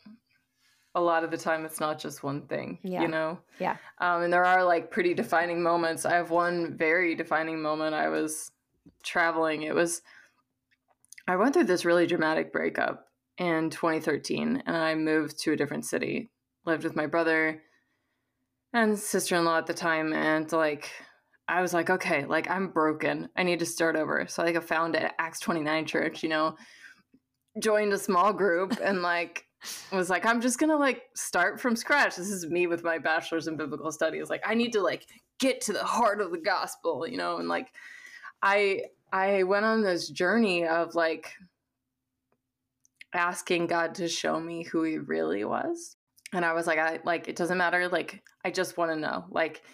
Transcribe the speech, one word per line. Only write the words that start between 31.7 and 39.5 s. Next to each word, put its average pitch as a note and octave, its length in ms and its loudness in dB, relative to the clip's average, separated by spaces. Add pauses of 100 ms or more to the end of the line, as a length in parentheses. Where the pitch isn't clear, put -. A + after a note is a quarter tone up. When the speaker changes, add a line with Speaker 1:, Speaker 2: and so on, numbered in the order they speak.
Speaker 1:
scratch. A#3+ 400 0
This F3+ 140 -6
is F3+ 160 -6
me F3 200 0
with E3+ 180 -2
my E3 140 0
bachelor's D#3+ 500 -2
in D#3 80 -4
biblical D3+ 360 -6
studies. D#3 360 -4
Like, E3 160 -4
I G#3+ 100 -2
need A#3 200 0
to, G3+ 80 2
like, D3+ 240 -2 (320)
get B3+ 240 0
to G#3 100 -2
the F3+ 120 -2
heart G#3 360 2
of F3 120 -4
the F3 60 -4
gospel," E3 680 -2
you - 100 -8
know? F3 220 -4
And, - 100 -4
like, - 240 -4 (720)
I, G3 420 2 (280)
I F#3+ 320 2
went G3+ 200 2